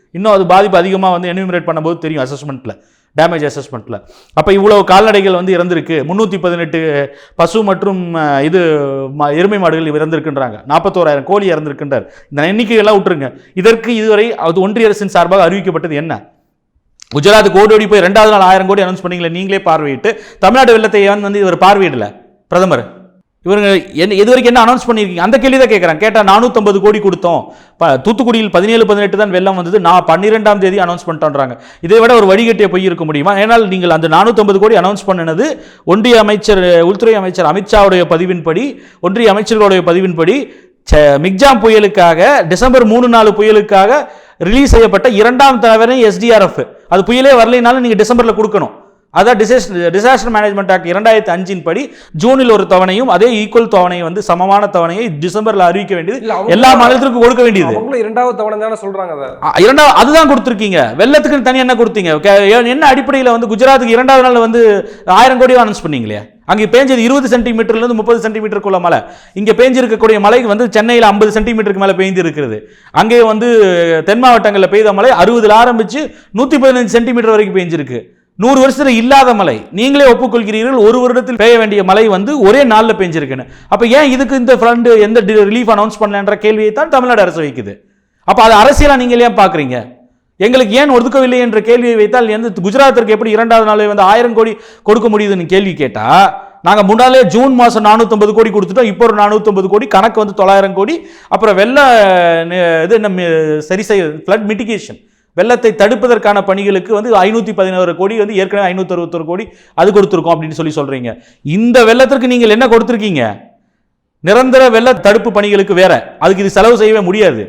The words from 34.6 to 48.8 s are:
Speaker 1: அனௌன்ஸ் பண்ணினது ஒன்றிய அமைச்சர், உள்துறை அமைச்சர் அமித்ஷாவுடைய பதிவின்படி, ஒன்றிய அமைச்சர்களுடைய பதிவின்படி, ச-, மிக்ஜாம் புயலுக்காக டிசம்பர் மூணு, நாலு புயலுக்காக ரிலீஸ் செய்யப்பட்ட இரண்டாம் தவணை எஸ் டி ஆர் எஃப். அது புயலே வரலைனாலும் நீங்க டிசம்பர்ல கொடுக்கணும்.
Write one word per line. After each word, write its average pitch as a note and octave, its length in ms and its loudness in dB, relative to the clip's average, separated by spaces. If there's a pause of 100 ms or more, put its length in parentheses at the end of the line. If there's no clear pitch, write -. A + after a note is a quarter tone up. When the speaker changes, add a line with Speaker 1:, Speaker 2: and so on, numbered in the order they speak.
Speaker 1:
அனௌன்ஸ் F#3+ 320 0
பண்ணினது F3 400 -2 (380)
ஒன்றிய A3+ 340 2
அமைச்சர், G3 640 2
உள்துறை G#3 340 0
அமைச்சர் F#3 320 -4
அமித்ஷாவுடைய F#3+ 640 0
பதிவின்படி, F3 560 -4 (360)
ஒன்றிய G3+ 320 0
அமைச்சர்களுடைய G3+ 540 0
பதிவின்படி, F3 500 0 (520)
ச-, D3 300 4
மிக்ஜாம் G3 440 2
புயலுக்காக G3 880 2
டிசம்பர் A#3+ 360 2
மூணு, A3+ 240 2
நாலு A3+ 220 4
புயலுக்காக G#3 600 2 (480)
ரிலீஸ் A3 320 0
செய்யப்பட்ட A3 380 4
இரண்டாம் B3 520 2
தவணை A#3 400 2
எஸ் G3+ 200 2
டி A#3 120 2
ஆர் G#3 100 4
எஃப். D3+ 200 -2 (260)
அது F#3 140 2
புயலே C4 320 2
வரலைனாலும் A#3+ 460 2
நீங்க A3 240 0
டிசம்பர்ல A#3 300 0
கொடுக்கணும். G3+ 380 -4 (460)